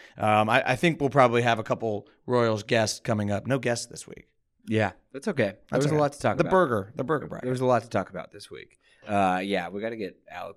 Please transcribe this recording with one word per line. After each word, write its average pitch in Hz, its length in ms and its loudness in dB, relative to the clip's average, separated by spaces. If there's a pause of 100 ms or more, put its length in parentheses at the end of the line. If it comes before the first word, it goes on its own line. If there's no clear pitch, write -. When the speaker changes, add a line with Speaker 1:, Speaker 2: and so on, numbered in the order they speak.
(160)
Speaker 1:
Um, 107 320 4
I, 123 140 4 (100)
I 127 40 2
think 165 220 0
we'll 139 120 0
probably 120 320 6
have 117 160 2
a 110 40 -6
couple 113 460 -4 (180)
Royals 117 360 2
guests 110 380 0
coming 107 300 -2
up. 101 160 -4
No 135 120 -2
guests 120 280 -2
this - 220 -16
week. - 180 -20 (400)
Speaker 2:
Yeah, 107 260 0 (200)
that's 135 160 -6
okay. 139 140 0
There 98 120 0 (180)
Speaker 1:
That's 135 120 2
Speaker 2:
was 151 80 2
a - 20 0
Speaker 1:
okay. 151 60 2
Speaker 2:
lot 143 140 0
to - 40 -18
talk 117 200 0
Speaker 1:
The - 60 4
Speaker 2:
about. 165 80 -2
Speaker 1:
burger, 120 440 2
the 135 80 -6
burger 139 220 -2
bracket. - 180 -12
Speaker 2:
There 127 80 -2
was 127 80 -4
a 127 60 0
lot 120 160 4
to 120 80 -18
talk 98 180 -4
about - 240 -14
this - 180 -20
week. - 280 -20 (280)
Uh, 95 380 2
yeah, 92 240 -2
we 101 140 -8
gotta 113 140 -6
get 98 200 -8 (140)
Alec 90 260 -12